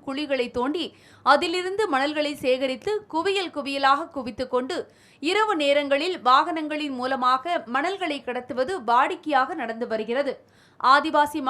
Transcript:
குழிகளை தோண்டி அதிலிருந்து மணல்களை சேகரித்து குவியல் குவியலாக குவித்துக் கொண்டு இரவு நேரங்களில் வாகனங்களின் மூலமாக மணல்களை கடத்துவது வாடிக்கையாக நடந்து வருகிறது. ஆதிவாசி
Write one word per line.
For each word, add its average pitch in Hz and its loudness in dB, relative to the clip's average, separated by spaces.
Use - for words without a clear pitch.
குழிகளை 269 -2
தோண்டி 262 -4
அதிலிருந்து 359 2
மணல்களை 294 0
சேகரித்து 262 0
குவியல் 359 -2
குவியலாக 277 0
குவித்துக் 254 -8
கொண்டு 262 -2
இரவு 427 2
நேரங்களில் 285 2
வாகனங்களின் 302 2
மூலமாக 262 0
மணல்களை 330 -2
கடத்துவது 247 -4
வாடிக்கையாக 285 2
நடந்து 233 -6
வருகிறது. 233 -2
ஆதிவாசி 294 4